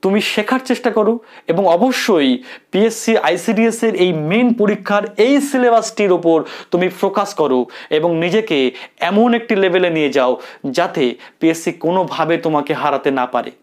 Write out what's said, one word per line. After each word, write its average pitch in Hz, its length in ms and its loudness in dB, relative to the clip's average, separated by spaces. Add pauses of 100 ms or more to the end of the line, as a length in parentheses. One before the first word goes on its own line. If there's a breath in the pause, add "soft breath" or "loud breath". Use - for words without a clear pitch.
তুমি 196 160 2 (120)
শেখার 247 380 -2
চেষ্টা 247 280 -2
করো 214 160 2 (380 loud breath)
এবং 185 120 0 (120)
অবশ্যই 180 540 2 (400 loud breath)
পিএসসি 220 420 0 (160)
আইসিডিএস 220 580 0
এর 220 80 0 (100)
এই 185 60 2 (200)
মেইন 240 180 2 (120)
পরীক্ষার 202 440 0 (220)
এই 277 80 4 (140)
সিলেবাসটির 226 680 2
ওপর 160 200 2 (340 loud breath)
তুমি 175 160 0 (120)
ফোকাস 196 300 -2 (100)
করো 131 200 2 (380 loud breath)
এবং 165 120 0 (140)
নিজেকে 180 340 0 (520 loud breath)
এমন 214 180 4 (100)
একটি 226 240 -2
লেভেলে 180 340 2
নিয়ে 147 200 0
যাও 131 160 2 (460 loud breath)
যাতে 170 260 -2 (340 loud breath)
পিএসসি 165 320 0 (140)
কোনোভাবে 165 500 0 (120)
তোমাকে 151 260 -2 (100)
হারাতে 143 280 -2 (100)
না 123 140 -2
পারে। 123 180 -4 (100)